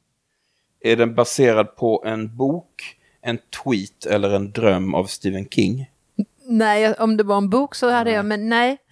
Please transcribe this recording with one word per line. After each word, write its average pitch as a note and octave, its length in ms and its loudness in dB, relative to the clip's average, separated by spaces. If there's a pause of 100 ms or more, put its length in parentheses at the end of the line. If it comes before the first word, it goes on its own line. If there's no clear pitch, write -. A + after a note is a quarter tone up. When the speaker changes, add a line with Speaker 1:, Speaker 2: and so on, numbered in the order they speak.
(800)
Speaker 1:
Är A#2 160 2
den A#2 200 2
baserad A#2 600 2
på A2+ 300 -2
en A2 320 -6
bok, C#3 600 -6 (240)
en A#2 180 -6 (240)
tweet G#2 420 -4
eller G2+ 240 0
en G2+ 220 -2
dröm F#2+ 440 2
av F#2 100 2
Stephen G2 440 -6
King? A#2+ 420 0 (540)
Speaker 2:
Nej, A3 480 2
om A3 240 0
det G#3+ 60 2
var G3+ 140 2
en G3+ 120 0
bok C4 260 0
så B3 140 0
hade A#3+ 200 2
Speaker 1:
Nej. A3+ 40 0
Speaker 2:
jag, G#3 120 -2
men G#3+ 240 -4
nej. A#3+ 280 2 (140)